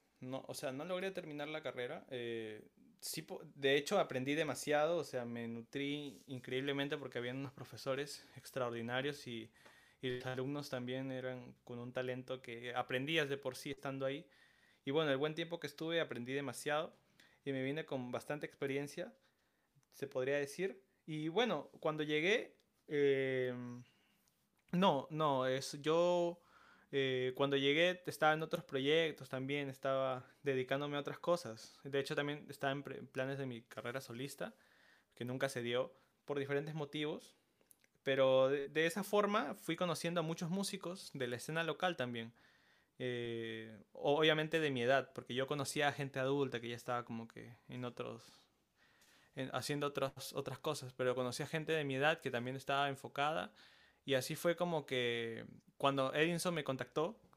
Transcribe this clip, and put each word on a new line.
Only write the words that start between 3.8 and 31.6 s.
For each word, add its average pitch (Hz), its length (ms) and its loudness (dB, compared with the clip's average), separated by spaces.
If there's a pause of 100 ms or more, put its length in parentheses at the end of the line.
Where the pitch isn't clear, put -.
aprendí 135 360 2
demasiado. 151 640 2
O 143 60 0
sea, 123 220 -4
me 117 220 -6
nutrí 139 800 -6
increíblemente 139 680 -2
porque 131 220 -6
habían 123 200 -4
unos 131 140 -6
profesores 135 760 -6 (100)
extraordinarios 127 920 -2
y, 113 240 -8 (500)
y 131 100 -2
los 127 160 -4
alumnos 135 440 -4
también 131 400 -4
eran 127 440 -8 (100)
con 120 140 -10
un 123 140 -8
talento 127 480 -4
que 120 340 -8
aprendías 139 540 2
de 139 80 0
por 131 200 -4
sí 143 160 -6
estando 135 340 -4
ahí. 139 180 -4 (600)
Y 135 80 -2
bueno, 156 180 4
el 135 80 4
buen 151 160 0
tiempo 170 240 -4
que 147 80 -8
estuve 165 340 -2
aprendí 120 320 -4
demasiado 143 640 -2 (480)
y 139 80 -2
me 131 120 0
vine 147 200 -2
con 123 280 -4
bastante 147 340 -4
experiencia, 143 680 -4 (800)
se - 140 -8
podría 135 300 0
decir. 170 440 -2 (260)
Y 156 220 -2
bueno, 180 420 2 (100)
cuando 151 220 0
llegué... 151 540 2 (320)
Eh, 135 640 4 (1200)
no, 175 360 6
no, 143 360 2
es, 131 340 -2
yo, 175 600 4 (500)
eh, 131 460 2
cuando 139 200 4
llegué 160 500 4
estaba 156 260 4
en 156 100 2
otros 156 220 -4
proyectos 143 640 2
también, 139 400 -2
estaba 135 560 0 (180)
dedicándome 139 540 0
a 143 40 -2
otras 143 180 -6
cosas. 123 640 -2